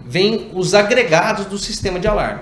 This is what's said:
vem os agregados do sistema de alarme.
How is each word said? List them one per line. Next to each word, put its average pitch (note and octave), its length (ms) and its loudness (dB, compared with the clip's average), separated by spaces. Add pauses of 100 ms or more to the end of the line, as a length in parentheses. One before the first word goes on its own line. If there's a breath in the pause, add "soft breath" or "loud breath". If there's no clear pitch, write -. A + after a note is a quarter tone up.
vem F#3+ 480 0
os F3+ 200 -2
agregados G3+ 720 4
do G3 120 -8
sistema G3 400 -6
de F#3+ 120 -2
alarme. C3+ 320 -2